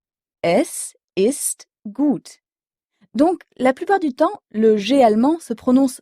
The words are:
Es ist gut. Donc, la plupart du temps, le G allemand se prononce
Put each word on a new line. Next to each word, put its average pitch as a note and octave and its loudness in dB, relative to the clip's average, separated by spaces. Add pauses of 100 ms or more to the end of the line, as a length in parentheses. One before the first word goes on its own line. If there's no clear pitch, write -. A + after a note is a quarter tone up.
(420)
Es - -2 (200)
ist - -4 (180)
gut. A3+ -4 (760)
Donc, D#4 0 (120)
la C4 0
plupart F#4 -2
du D#4 -4
temps, F4 -2 (100)
le A3 2
G G#3+ 0
allemand B3 2
se - -10
prononce B3+ 0